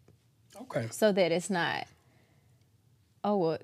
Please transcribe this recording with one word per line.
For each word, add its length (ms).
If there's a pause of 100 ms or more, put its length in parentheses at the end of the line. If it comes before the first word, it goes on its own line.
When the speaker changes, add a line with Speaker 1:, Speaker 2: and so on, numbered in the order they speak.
(600)
Speaker 1:
Okay. 300
Speaker 2:
So 200
that 200
it's 180
not, 360 (1400)
"Oh, 140
well, 260